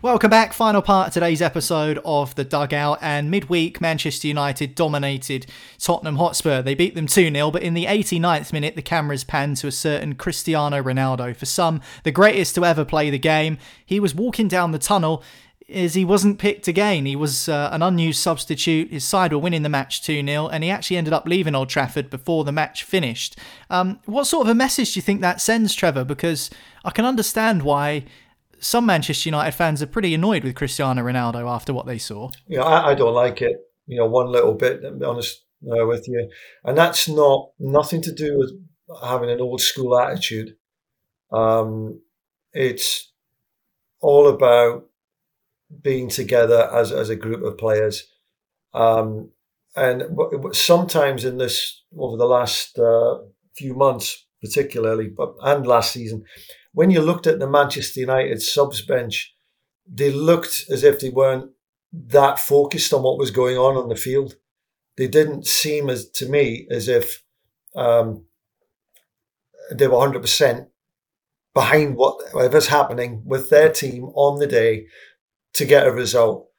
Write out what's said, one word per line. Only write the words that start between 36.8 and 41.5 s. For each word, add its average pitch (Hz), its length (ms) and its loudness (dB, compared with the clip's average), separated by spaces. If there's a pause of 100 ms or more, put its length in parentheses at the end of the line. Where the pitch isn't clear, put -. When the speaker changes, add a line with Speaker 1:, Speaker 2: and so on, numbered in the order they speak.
Speaker 2:
not, 147 500 2
nothing 147 440 0
to 165 100 -6
do 147 240 -4
with 131 140 0 (520)
having 123 280 -2
an 120 100 -2
old 123 220 -4
school 123 360 0
attitude. 113 580 -4 (760)
Um, 110 720 0 (500)